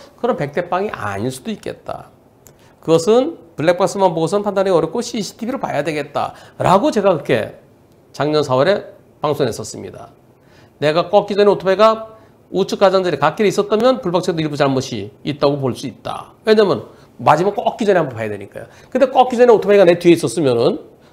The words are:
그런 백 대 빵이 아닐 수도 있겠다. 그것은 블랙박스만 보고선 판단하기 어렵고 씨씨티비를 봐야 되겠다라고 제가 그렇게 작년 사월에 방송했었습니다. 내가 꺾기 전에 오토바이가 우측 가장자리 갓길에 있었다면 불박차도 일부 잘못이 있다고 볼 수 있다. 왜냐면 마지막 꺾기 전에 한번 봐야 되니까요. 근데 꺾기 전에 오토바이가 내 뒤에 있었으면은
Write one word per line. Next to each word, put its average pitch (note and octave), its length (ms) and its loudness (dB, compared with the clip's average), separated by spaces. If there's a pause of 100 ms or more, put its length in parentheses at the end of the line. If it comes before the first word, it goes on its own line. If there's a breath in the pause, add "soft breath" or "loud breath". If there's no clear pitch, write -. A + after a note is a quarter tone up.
(180 loud breath)
그런 - 180 -4
백 C#3+ 160 -6
대 F3 180 -6
빵이 G3 200 -4
아닐 G#2 420 -6
수도 B2+ 200 -12
있겠다. - 580 -12 (720 soft breath)
그것은 G#3+ 560 2 (180)
블랙박스만 F3+ 580 0
보고선 E3 300 -2
판단하기 G3 320 -2
어렵고 D#3+ 260 -2
씨씨티비를 A3 600 -8
봐야 C#3+ 240 -6
되겠다라고 D3+ 1040 -2
제가 G3 220 2
그렇게 B2 440 -2 (540)
작년 D3+ 320 -2
사월에 C#3 420 0 (360)
방송했었습니다. A2+ 880 -6 (680 soft breath)
내가 D#3 320 0
꺾기 G#3 260 0
전에 G#3 140 4
오토바이가 G3 680 2 (360 loud breath)
우측 F#3+ 280 -4
가장자리 F#3 380 2
갓길에 D#3 300 0
있었다면 G#3+ 540 0
불박차도 F3 400 -2
일부 D3+ 140 -4
잘못이 C3 560 -2 (120)
있다고 C#3+ 360 -2
볼 B2+ 160 -2
수 - 120 -12
있다. - 460 -12 (120)
왜냐면 G#3+ 400 2 (320 loud breath)
마지막 D#3+ 380 2
꺾기 A3+ 300 2
전에 G3 120 4
한번 C#3 200 -2
봐야 A2+ 120 -6
되니까요. G#2 360 -12 (240 loud breath)
근데 C4 200 2
꺾기 B3+ 280 2
전에 B3 140 8
오토바이가 G3+ 340 6
내 F3 140 6
뒤에 E3+ 140 6
있었으면은 D3 840 0 (180 soft breath)